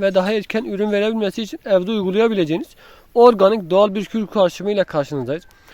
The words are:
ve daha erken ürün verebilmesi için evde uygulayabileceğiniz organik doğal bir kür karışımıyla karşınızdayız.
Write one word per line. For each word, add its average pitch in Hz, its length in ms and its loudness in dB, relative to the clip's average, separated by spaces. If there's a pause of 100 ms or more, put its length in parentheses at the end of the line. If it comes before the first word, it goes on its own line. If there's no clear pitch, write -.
ve 196 140 0
daha 190 180 0
erken 220 320 -4
ürün 208 280 -4
verebilmesi 208 500 -2
için 220 220 -12
evde 190 260 0
uygulayabileceğiniz 202 800 -2 (460)
organik 214 560 4
doğal 196 240 2
bir 208 100 -6
kür 220 220 -6
karışımıyla 190 580 0
karşınızdayız. 143 600 -6 (300)